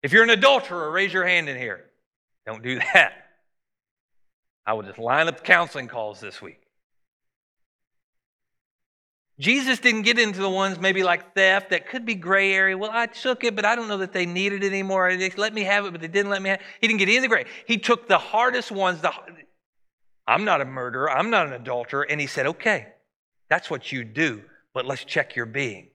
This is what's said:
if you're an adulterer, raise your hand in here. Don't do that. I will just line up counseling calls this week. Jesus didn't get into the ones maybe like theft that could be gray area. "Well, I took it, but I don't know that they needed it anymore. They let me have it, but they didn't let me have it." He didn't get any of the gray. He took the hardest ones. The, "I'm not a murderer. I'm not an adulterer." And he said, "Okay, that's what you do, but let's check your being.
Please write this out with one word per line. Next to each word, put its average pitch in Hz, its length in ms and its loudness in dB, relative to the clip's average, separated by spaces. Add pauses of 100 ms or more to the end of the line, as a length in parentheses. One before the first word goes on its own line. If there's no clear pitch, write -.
if 139 120 -4
you're 220 100 8
an 226 80 4
adulterer, 196 640 4
raise 185 200 0
your 185 140 0
hand 170 220 2
in 135 80 -6
here. 110 340 -10 (560)
Don't 110 160 -10
do 123 160 -4
that. 135 420 4 (1400)
I 107 100 -2
will 107 100 -8
just 98 140 -16
line 127 280 0
up - 160 -8
counseling 165 460 2
calls 107 320 -10
this 104 200 -14
week. 87 200 -18 (2750)
Jesus 254 400 2
didn't 220 220 2
get 233 180 2
into 208 200 0
the 196 80 0
ones 190 300 -2
maybe 185 240 2
like 175 320 0
theft 190 360 4
that 175 180 -2
could 240 180 -8
be 226 80 -2
gray 190 400 2
area. 190 240 2
"Well, 214 140 -6
I 233 140 0
took 247 360 -4
it, 226 140 0
but 208 80 -4
I 214 100 4
don't 233 140 -6
know 208 100 -4
that 190 140 -6
they 180 120 0
needed 190 380 -2
it 196 60 0
anymore. 190 480 2
They 185 140 -2
let 208 220 -2
me 214 120 -4
have 202 200 0
it, 196 60 -6
but 170 100 -12
they 165 60 -10
didn't 202 240 0
let 196 120 -2
me 190 80 -2
have 190 100 -2
it." - 60 -20 (140)
He 226 60 2
didn't 214 140 2
get 190 80 4
any 220 80 4
of 262 60 2
the 262 60 0
gray. 185 160 2 (220)
He 226 100 0
took 233 300 2
the 185 120 6
hardest 247 520 0
ones. 185 300 0
The, 160 120 0 (1160)
"I'm 143 160 2
not 180 160 2
a 139 40 -4
murderer. 131 460 -6
I'm 160 200 0
not 185 180 2
an 135 60 -10
adulterer." 123 540 -6
And 151 120 -2
he 139 80 -6
said, 135 180 -4
"Okay, 170 460 -4 (560)
that's 165 200 0
what 143 220 -8
you 127 140 -6
do, 113 440 -4 (240)
but 127 140 -4
let's 135 180 -6
check - 300 -4
your 120 120 -4
being. 110 480 -6